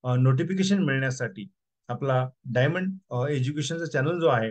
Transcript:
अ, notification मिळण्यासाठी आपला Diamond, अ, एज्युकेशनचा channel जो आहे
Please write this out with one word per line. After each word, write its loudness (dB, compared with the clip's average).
अ, 0
notification 2
मिळण्यासाठी -4
आपला -2
Diamond, 0
अ, -2
एज्युकेशनचा -4
channel -2
जो 2
आहे 2